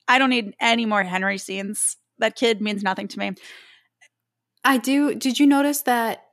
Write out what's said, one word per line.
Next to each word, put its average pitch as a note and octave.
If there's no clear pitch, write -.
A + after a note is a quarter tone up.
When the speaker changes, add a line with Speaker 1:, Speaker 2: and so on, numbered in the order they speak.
Speaker 1:
I B3+
don't C4+
need A3+
any A#3
more G#3
Henry F#3
scenes. G3
That A3
kid A3+
means G#3
nothing G3
to -
me. G3+
Speaker 2:
I C4
do. C#4
Did A#3+
you D4
notice C#4+
that A#3